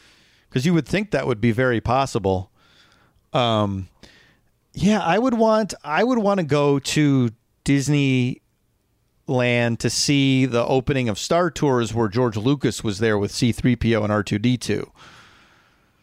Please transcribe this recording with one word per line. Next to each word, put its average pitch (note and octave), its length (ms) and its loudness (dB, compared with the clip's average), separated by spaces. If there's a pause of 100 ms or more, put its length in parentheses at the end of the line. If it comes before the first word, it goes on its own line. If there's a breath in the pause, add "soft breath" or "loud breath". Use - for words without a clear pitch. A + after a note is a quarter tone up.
(520 soft breath)
'cause C3 160 -2
you F3+ 80 2
would D3+ 120 0
think G3+ 240 -4
that C#3 140 -2
would A2+ 160 -4
be A#2 100 2
very A#2+ 300 0
possible. G2 680 -2 (840 soft breath)
Um, G#2+ 540 0 (840 soft breath)
yeah, G3+ 280 2
I F3 160 0
would B3 160 0
want, A3 400 2 (100)
I D#3 200 0
would B3 160 0
wanna G3 240 0
go C#3+ 340 2
to C3+ 540 2 (340)
Disneyland C3+ 760 0 (1400)
to B2 100 0
see C3+ 560 2
the A#2+ 200 0
opening C3 440 0
of G2 80 -4
Star E3+ 320 0
Tours A#2+ 460 0
where A2+ 120 0
George A2 300 0
Lucas B2 460 -2
was G2+ 160 -4
there A2 180 2
with G2+ 140 -2
C A#2+ 200 0
three B2 240 0
P A#2 200 0
O G#2 80 0
and G#2 100 -2
R G#2 100 0
two - 160 -4
D B2 180 0
two. - 340 -6 (1120 loud breath)